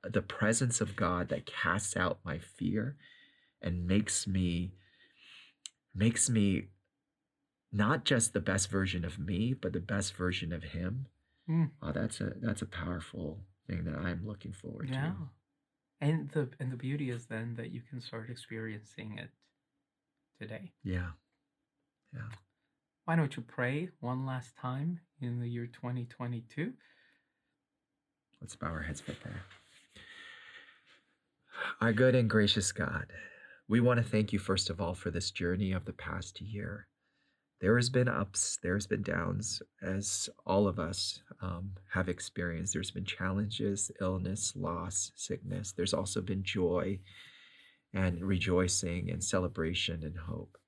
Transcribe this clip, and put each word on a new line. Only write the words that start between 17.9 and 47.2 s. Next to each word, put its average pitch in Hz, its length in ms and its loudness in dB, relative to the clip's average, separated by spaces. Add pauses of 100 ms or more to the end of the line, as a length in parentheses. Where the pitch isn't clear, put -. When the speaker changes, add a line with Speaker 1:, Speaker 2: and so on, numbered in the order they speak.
Speaker 2:
start 113 260 -10
experiencing 110 880 -10
it - 140 -12 (1080)
today. 104 340 -12 (120)
Speaker 1:
Yeah. 90 280 -2 (1000)
Yeah. 127 80 -12 (840)
Speaker 2:
Why 165 100 4
don't 151 180 4
you 123 80 -8
pray 135 460 -2 (120)
one 127 260 -4
last 127 340 -6
time 147 400 -4 (220)
in 120 180 -2
the 120 80 -4
year 120 180 -6
twenty 123 380 -6
twenty-two? 123 680 -6 (1700)
Speaker 1:
Let's - 140 -14
bow - 100 -8
our 80 160 -4
heads 80 180 -6
for - 140 -10
prayer. - 260 -10 (2500)
Our 113 140 4
good 127 200 8
and 120 140 6
gracious 104 440 6
God, - 340 -2 (640)
we 113 120 8
want 120 180 6
to 117 100 4
thank 107 240 4
you, 101 60 2
first 95 320 2
of 85 120 -4
all, 87 120 0
for 87 160 -4
this 85 200 -2
journey 92 420 0
of 90 140 -2
the 87 80 -6
past - 480 -8
year. 104 460 -8 (760)
There 104 140 8
has 123 120 4
been 123 200 4
ups, - 540 0
there 90 120 2
has 104 120 0
been - 160 0
downs, 90 600 -2 (200)
as - 460 -2 (160)
all 98 240 6
of 90 100 0
us, - 440 -2 (180)
um, 92 320 -4 (220)
have 92 140 2
experienced. 87 640 -4
There's - 160 -2
been 92 160 -6
challenges, 101 920 0
illness, 92 560 0
loss, 90 600 -2
sickness. - 560 -6
There's - 220 0
also 98 260 -2
been 95 220 -2
joy 92 560 2 (960)